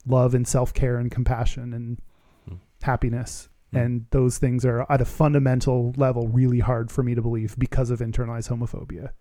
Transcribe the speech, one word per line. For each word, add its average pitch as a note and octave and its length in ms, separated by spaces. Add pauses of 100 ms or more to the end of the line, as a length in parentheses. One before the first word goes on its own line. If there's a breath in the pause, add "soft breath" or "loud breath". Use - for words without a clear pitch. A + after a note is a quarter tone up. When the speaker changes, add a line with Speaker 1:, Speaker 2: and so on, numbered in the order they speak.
Speaker 1:
love B2 300
and B2 100
self-care B2 520
and A#2+ 120
compassion A#2+ 600
and A#2 260 (500 loud breath)
Speaker 2:
Hmm. F2 60 (280)
Speaker 1:
happiness. - 680 (240)
Speaker 2:
Hmm. C3+ 40
Speaker 1:
And A#2+ 340
those B2+ 280
things B2 260
are B2 260
at C#3 100
a - 40
fundamental B2+ 920
level B2 320
really B2 320
hard A#2 320
for C3+ 100
me A#2+ 140
to A#2 60
believe A2+ 360
because A#2+ 320
of A#2+ 100
internalized A#2 500
homophobia, A#2 600 (100)